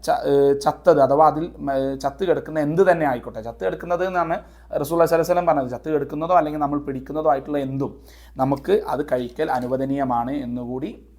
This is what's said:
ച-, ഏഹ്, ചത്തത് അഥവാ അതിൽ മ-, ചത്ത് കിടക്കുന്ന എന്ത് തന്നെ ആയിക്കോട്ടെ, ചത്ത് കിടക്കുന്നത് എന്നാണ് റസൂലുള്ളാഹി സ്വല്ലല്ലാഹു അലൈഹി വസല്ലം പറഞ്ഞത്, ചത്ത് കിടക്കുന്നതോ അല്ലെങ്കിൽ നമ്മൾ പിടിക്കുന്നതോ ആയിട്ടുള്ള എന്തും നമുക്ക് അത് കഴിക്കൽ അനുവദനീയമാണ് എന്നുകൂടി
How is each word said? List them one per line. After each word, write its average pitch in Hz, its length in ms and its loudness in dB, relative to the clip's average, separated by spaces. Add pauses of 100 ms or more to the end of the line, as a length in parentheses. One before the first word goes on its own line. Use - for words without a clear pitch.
ച-, 156 140 0 (120)
ഏഹ്, 139 220 6 (100)
ചത്തത് 151 420 4
അഥവാ 143 260 6
അതിൽ 156 140 -4 (220)
മ-, 135 100 -2 (260)
ചത്ത് 139 260 -4
കിടക്കുന്ന 156 300 0
എന്ത് 160 320 4
തന്നെ 160 200 2
ആയിക്കോട്ടെ, 117 360 -8
ചത്ത് 117 180 -10
കിടക്കുന്നത് 180 440 -2
എന്നാണ് 170 260 -2 (460)
റസൂലുള്ളാഹി 165 280 2
സ്വല്ലല്ലാഹു 165 60 4
അലൈഹി 165 140 2
വസല്ലം 175 200 2
പറഞ്ഞത്, 135 260 0
ചത്ത് 156 180 -10
കിടക്കുന്നതോ 151 480 0
അല്ലെങ്കിൽ 151 240 -2
നമ്മൾ 143 220 -2
പിടിക്കുന്നതോ 147 460 -2
ആയിട്ടുള്ള 143 240 -2 (100)
എന്തും 135 260 -4 (440)
നമുക്ക് 139 380 0 (180)
അത് 147 80 -4 (100)
കഴിക്കൽ 131 400 -4
അനുവദനീയമാണ് 131 800 -2
എന്നുകൂടി 127 600 -8 (280)